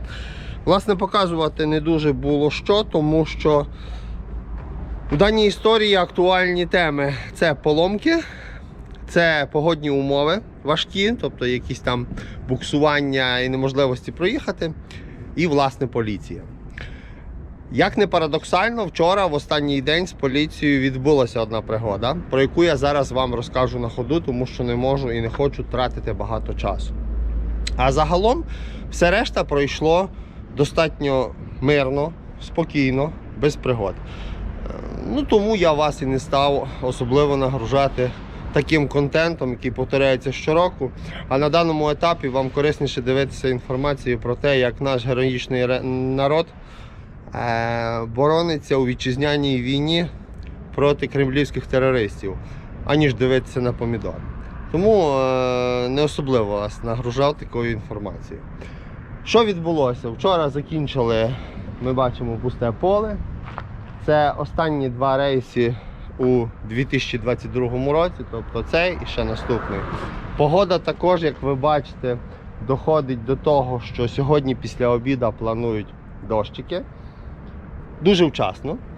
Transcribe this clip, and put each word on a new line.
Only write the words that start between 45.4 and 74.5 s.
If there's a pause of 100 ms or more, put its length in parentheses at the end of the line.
ре-,
народ, (920)
е,
борониться
у
вітчизняній
війні (720)
проти
кремлівських
терористів, (480)
аніж
дивитися
на
помідор. (560)
Тому,
е,
не
особливо
вас
нагружав
такою
інформацією. (800)
Що
відбулося?
Вчора
закінчили, (460)
ми
бачимо,
пусте
поле. (880)
Це
останні
два
рейси (440)
у (240)
дві
тисячі
двадцять
другому
році,
тобто
цей
і
ще
наступний. (580)
Погода
також,
як
ви
бачите, (500)
доходить
до
того, (120)
що
сьогодні